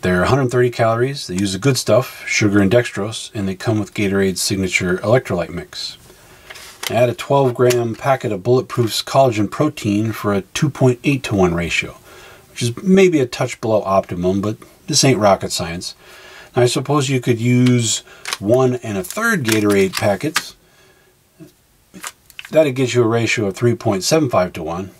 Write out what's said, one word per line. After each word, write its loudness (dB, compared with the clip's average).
They're 0
a 0
hundred 2
thirty 2
calories, -2
they -6
use -2
the -6
good 2
stuff, 0
sugar 2
and 4
dextrose, -2
and -4
they -4
come -2
with -6
Gatorade's 0
signature -2
electrolyte 0
mix. -12
Add 2
a -4
twelve 0
gram 2
packet -2
of -6
Bulletproof's 0
collagen 2
protein -2
for -2
a 0
two -2
point 2
eight 0
to -4
one 2
ratio, -4
which -6
is -4
maybe 6
a 2
touch -6
below 2
optimum, 0
but -4
this 2
ain't 4
rocket 2
science. -8
Now, 4
I 4
suppose 0
you 0
could -2
use 2
one 2
and -6
a -6
third -2
Gatorade 2
packets. -4
That'd 2
get -2
you 4
a 2
ratio 0
of -4
three 0
point -2
seven 2
five 0
to -10
one. -8